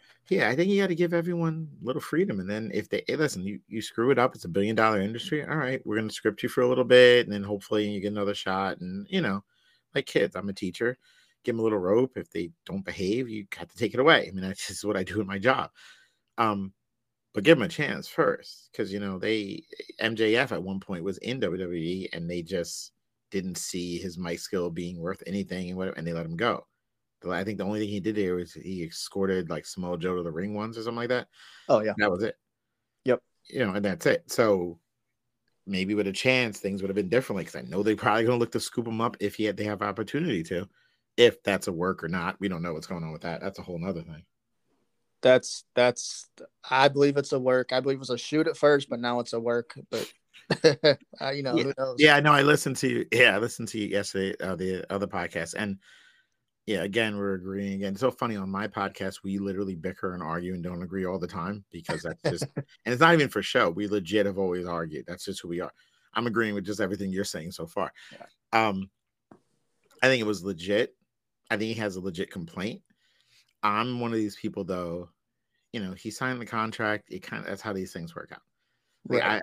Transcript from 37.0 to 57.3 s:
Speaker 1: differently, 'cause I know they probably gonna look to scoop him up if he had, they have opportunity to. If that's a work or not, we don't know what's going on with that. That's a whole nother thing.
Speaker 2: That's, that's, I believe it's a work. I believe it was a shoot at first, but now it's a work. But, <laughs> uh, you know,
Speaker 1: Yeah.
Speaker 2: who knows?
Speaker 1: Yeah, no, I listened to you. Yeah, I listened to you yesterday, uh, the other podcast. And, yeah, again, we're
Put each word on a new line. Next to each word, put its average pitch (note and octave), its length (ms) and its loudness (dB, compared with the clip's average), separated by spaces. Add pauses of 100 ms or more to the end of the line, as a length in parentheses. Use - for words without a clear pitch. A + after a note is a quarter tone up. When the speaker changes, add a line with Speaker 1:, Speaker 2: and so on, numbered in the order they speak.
Speaker 1:
differently, G#2+ 360 0
'cause - 100 -14
I C2 80 -8
know D#2+ 200 -4
they G#2+ 120 4
probably A2+ 300 4
gonna B2 140 4
look A#2 140 0
to A#2 80 -2
scoop - 260 -4
him A2+ 140 -2
up A2+ 200 0
if G2+ 140 -2
he G#2+ 100 0
had, G2 120 0
they G#2+ 80 -4
have G#2 180 -4
opportunity G#2 600 -2
to. F#2 240 -4 (480)
If A#2 260 8
that's G2 240 0
a F#2+ 60 -2
work F2 300 -2
or E2 60 -6
not, F2+ 300 -4
we G2+ 100 -2
don't E2+ 140 -4
know F2 100 -4
what's D#2+ 140 -10
going F2 160 -6
on D#2+ 100 -8
with D#2 100 -12
that. E2+ 180 -8
That's F#2+ 180 -8
a - 40 -14
whole F2 160 -8
nother E2+ 240 -6
thing. E2 220 -16 (960)
Speaker 2:
That's, B2+ 500 4
that's, - 560 0 (400)
I C3 180 6
believe C#3+ 300 4
it's C#3 140 -2
a C#3 80 2
work. B2+ 340 2
I C3 60 2
believe C3+ 180 0
it - 20 -14
was B2+ 100 -10
a B2 80 0
shoot D#3 300 0
at D3 100 -2
first, D3 320 6
but A#2+ 100 -4
now A#2+ 200 0
it's A#2 140 -4
a A#2 60 -2
work. A#2 380 -2 (120)
But, - 220 -4 (380)
<laughs> C#3+ 500 4 (220)
uh, C3+ 100 -4
you C#3+ 120 -6
know, B2 160 0
Speaker 1:
Yeah. A#2 40 2
Speaker 2:
who C3+ 140 -2
knows? C3 200 -4
Speaker 1:
Yeah, D3 220 10
no, D3 140 8
I C#3+ 80 8
listened C#3+ 360 4
to C3 120 0
you. A#2 220 0
Yeah, A2+ 240 8
I G#2 40 2
listened A#2 300 -4
to A2 100 -6
you G2+ 80 -2
yesterday, F#2+ 560 -2
uh, F2+ 120 -4
the F#2 360 -4
other G2 160 -2
podcast. F2 500 -6
And, G2 220 -4 (880)
yeah, F#2+ 160 0
again, G#2 340 0
we're G2 180 -2